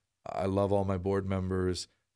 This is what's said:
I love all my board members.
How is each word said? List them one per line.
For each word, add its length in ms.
I 200
love 260
all 120
my 140
board 280
members. 600